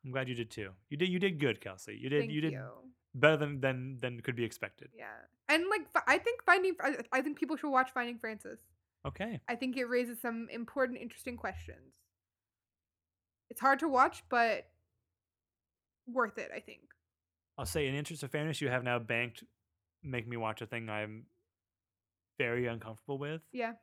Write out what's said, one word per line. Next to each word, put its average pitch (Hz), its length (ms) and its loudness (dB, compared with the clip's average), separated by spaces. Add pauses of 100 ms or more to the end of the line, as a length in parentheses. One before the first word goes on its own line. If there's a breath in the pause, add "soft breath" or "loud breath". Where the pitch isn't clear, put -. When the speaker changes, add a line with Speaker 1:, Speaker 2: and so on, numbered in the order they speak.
Speaker 1:
I'm 131 60 -10
glad 131 180 -2
you 127 60 -4
did 117 160 -4
too. 98 200 -8 (200)
You 143 60 -6
did, 180 120 2
you 180 120 2
did 190 180 2
good, 131 220 2
Kelsey. 101 400 -12
You 131 80 -6
did, 147 140 4
Speaker 2:
Thank 143 100 -2
Speaker 1:
you 151 80 0
did 151 120 0
Speaker 2:
you. 110 160 -8 (460)
Speaker 1:
better 151 220 8
than, 143 240 -2
than, 131 400 0
than 123 200 -4
could 123 140 -2
be 117 100 0
expected. - 520 -8
Speaker 2:
Yeah. 110 100 -14 (420)
And, 320 220 4
like, 403 220 0
fi-, - 160 4
I 294 100 6
think 466 260 -2
Finding, 370 380 6
I, 277 140 2 (160)
I 262 80 4
think 285 180 -4
people 302 180 -2
should 294 140 -4
watch 262 220 4
Finding 240 260 -4
Frances. 220 400 -10 (480)
Speaker 1:
Okay. 190 420 -4
Speaker 2:
I 247 60 -2
think 254 220 -4
it 254 80 0
raises 240 360 0
some 233 300 -4
important, 247 500 -2
interesting 240 360 -10
questions. 131 580 -10 (1500)
It's - 120 -14
hard 269 200 6
to 320 80 2
watch, 269 400 6
but 233 380 2 (1400)
worth 240 320 0
it, - 160 -8
I - 40 -8
think. - 220 -16 (760)
Speaker 1:
I'll 131 80 -4
say, 151 200 0
in 135 80 0
interest 147 280 -6
of 131 80 -8
fairness, 151 300 -2
you 135 100 2
have 123 120 2
now 123 160 2
banked 117 460 -2 (580)
making 120 280 -4
me 120 60 -4
watch 110 260 -2
a 110 40 -6
thing 113 220 -6
I'm 107 380 -4 (1120)
very 123 280 0
uncomfortable 117 520 -6
with. 151 240 -6 (100)
Speaker 2:
Yeah. 233 300 -4